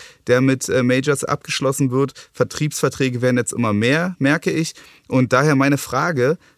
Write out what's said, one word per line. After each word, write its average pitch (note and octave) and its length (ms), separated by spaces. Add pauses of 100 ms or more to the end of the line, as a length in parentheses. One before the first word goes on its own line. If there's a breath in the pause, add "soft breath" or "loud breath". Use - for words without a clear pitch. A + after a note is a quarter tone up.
(280 loud breath)
der B2 140
mit, C3+ 280
äh, B2+ 140
Majors B2+ 400
abgeschlossen C3+ 640
wird. C3+ 240 (200 loud breath)
Vertriebsverträge C3 920
werden B2+ 140
jetzt A#2 140
immer A2+ 220
mehr, D3+ 460
merke D3+ 320
ich. - 240 (320 loud breath)
Und B2+ 260
daher C#3+ 220
meine C3+ 240
Frage, D3 580 (200 soft breath)